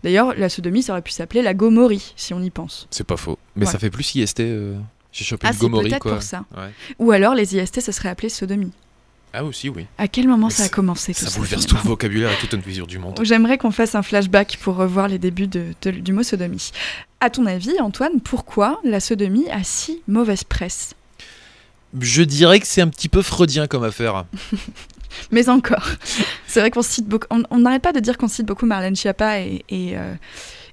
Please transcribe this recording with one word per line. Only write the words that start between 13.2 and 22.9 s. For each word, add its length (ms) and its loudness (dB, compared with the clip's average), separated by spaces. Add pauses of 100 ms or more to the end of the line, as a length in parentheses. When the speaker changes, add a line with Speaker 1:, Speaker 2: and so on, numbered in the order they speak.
Speaker 1:
J'aimerais 340 4
qu'on 140 0
fasse 240 0
un 80 0
flashback 580 2
pour 140 0
revoir 340 2
les 80 -2
débuts 300 -2
de, 180 -4 (160)
de, 100 -2
du 220 -2
mot 100 2
sodomie. 480 -4 (480)
À 120 2
ton 160 2
avis, 340 -2
Antoine, 400 0
pourquoi 640 0
la 140 2
sodomie 500 0
a 140 -4
si 440 -6
mauvaise 360 2
presse ? 500 -6 (1080)
Speaker 2:
Je 220 2
dirais 380 8
que 80 -6
c'est 140 2
un 60 4
petit 220 -4